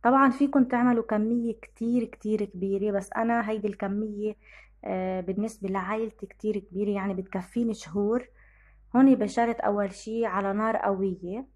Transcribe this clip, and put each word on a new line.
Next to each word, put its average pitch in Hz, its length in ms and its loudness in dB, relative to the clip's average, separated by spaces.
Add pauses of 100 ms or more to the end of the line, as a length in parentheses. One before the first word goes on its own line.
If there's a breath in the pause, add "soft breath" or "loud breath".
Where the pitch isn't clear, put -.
طبعا 269 260 6
فيكن 277 380 4
تعملوا 240 360 2
كمية 226 580 0
كتير 233 440 -2
كتير 214 400 -4
كبيرة، 196 520 -2
بس 190 160 -6
أنا 226 360 0
هيدي 214 180 -2
الكمية، 208 680 -4 (500 soft breath)
آه، 185 360 -2
بالنسبة 196 480 -4
لعائلتي 202 560 -4
كتير 208 320 -4
كبيرة، 196 320 -4
يعني 196 240 -2
بتكفيني 190 600 -4
شهور. 202 540 -2 (680 soft breath)
هون 262 200 8
بشرت 233 440 0
أول 208 340 0
شي 226 320 -4
على 196 280 -2
نار 220 240 0
قوية. 196 680 -2 (100)